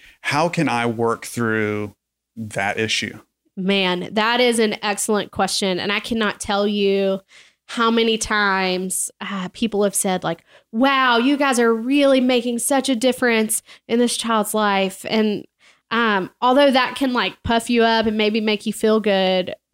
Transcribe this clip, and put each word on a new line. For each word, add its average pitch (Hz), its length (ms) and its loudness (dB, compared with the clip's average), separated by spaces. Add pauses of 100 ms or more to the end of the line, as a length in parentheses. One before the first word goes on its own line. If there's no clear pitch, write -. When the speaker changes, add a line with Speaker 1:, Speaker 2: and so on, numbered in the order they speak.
(220)
Speaker 1:
How 151 260 0
can 165 220 -2
I 120 160 0
work 113 400 -2
through 107 680 -2 (440)
that 104 420 -4
issue? 110 400 -4 (380)
Speaker 2:
Man, 185 560 0
that 226 260 0
is 240 200 2
an 214 220 0
excellent 208 500 -4
question. 190 460 -2
And 190 140 -4
I 208 80 -2
cannot 220 400 -4
tell 202 260 -2
you 196 540 0 (460)
how 226 260 0
many 226 260 2
times, 190 1000 -2
uh, 196 300 -8
people 208 340 -2
have 196 100 0
said, 185 300 -2
like, 165 220 -6 (260)
"Wow, 262 460 2
you 262 180 2
guys 269 240 0
are 233 140 4
really 269 480 2
making 247 380 0
such 269 280 0
a 269 80 2
difference 233 680 0 (280)
in 233 100 2
this 240 160 2
child's 220 380 0
life." 196 560 0
And, 214 360 0 (460)
um, 202 400 0 (100)
although 269 300 6
that 254 240 2
can, 269 160 -2
like, 208 320 -4
puff 233 260 -2
you 240 140 4
up 226 220 2
and 214 120 -2
maybe 214 220 0
make 214 260 -2
you 214 60 -4
feel 220 300 2
good, 190 520 0 (200)